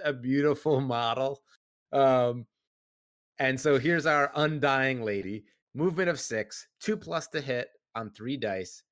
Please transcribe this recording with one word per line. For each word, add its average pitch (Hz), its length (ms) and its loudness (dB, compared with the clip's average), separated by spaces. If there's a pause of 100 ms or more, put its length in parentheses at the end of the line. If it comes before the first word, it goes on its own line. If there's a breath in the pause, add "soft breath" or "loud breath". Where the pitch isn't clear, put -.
a 151 80 0
beautiful 139 680 0
<laughs> 127 160 -2
model. 120 460 -2 (500 soft breath)
Um, 123 540 4 (920)
and 131 220 0
so 143 180 6
here's 156 280 0
our 143 280 4
Undying 135 680 0
Lady. 104 420 -4 (300 soft breath)
Movement 175 340 0
of 151 100 -2
six, - 480 -6 (120)
two 214 180 -2
plus 165 300 -6
to 156 140 -6
hit 127 280 -4 (260)
on 113 140 -6
three 117 280 -8
dice, 98 440 -6 (100)